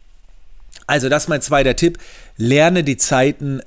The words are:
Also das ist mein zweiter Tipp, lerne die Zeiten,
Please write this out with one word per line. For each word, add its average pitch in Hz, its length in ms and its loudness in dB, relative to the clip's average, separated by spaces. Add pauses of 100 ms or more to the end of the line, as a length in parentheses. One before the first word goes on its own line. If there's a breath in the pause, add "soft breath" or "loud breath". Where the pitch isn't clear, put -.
(840)
Also 135 240 0
das 151 140 0
ist - 60 -4
mein 147 120 -2
zweiter 135 340 2
Tipp, 170 220 0 (400 loud breath)
lerne 151 460 2
die 139 140 -4
Zeiten, 139 680 0